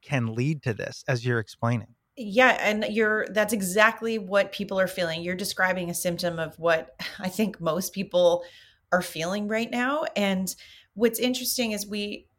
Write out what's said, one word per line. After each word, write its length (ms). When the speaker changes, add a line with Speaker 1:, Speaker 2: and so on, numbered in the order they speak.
Speaker 1:
can 340
lead 280
to 100
this, 340
as 200
you're 140
explaining. 540
Speaker 2:
Yeah, 440
and 280
you're, 420
that's 220
exactly 640
what 340
people 280
are 60
feeling. 360
You're 120
describing 560
a 40
symptom 440
of 200
what 400
I 100
think 320
most 320
people 520
are 100
feeling 460
right 220
now. 340
And 400
what's 220
interesting 540
is 120
we, 440